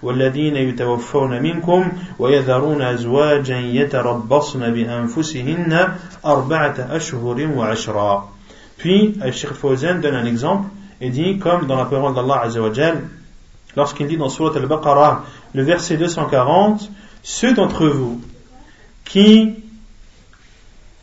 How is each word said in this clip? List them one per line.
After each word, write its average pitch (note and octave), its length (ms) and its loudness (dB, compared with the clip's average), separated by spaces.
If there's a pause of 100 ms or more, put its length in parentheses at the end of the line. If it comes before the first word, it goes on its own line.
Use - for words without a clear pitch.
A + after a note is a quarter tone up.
والذين C3 540 0
يتوفون B2+ 840 -2
منكم E3+ 500 0 (260)
ويذرون C3+ 640 2
أزواجا B2+ 760 0
يتربصن B2 1120 0
بأنفسهن C#3+ 1160 -2 (380)
أربعة C#3+ 480 0 (160)
أشهر C3+ 680 -4
وعشرا". G#2 760 -2 (520)
Puis, G#3 400 4
euh, B2+ 80 -2
Cheikh - 220 -8
Fawzan C#3+ 480 -2
donne C#3+ 160 0
un A#2 100 -2
exemple D3 420 -2 (320)
et B2+ 100 -6
dit, F3 280 -2
comme E3+ 300 0
dans C3 80 0
la B2+ 80 0
parole C3+ 320 -2
d'Allah B2+ 260 0
Azza A2+ 180 -4
wa A2 120 0
Jal, D3 320 -2 (720)
lorsqu'il C#3+ 320 -2
dit E3 80 -2
dans C#3+ 120 -2
Surat D#3 280 -2
Al-Baqarah, D3 680 2 (300)
le C3+ 80 0
verset E3+ 340 0
deux D#3+ 120 0
cent D#3 180 -4
quarante, « D#3+ 640 2 (320)
Ceux - 320 0
d'entre F3 320 2
vous B2+ 340 0 (840)
qui, G#3+ 500 6 (1500)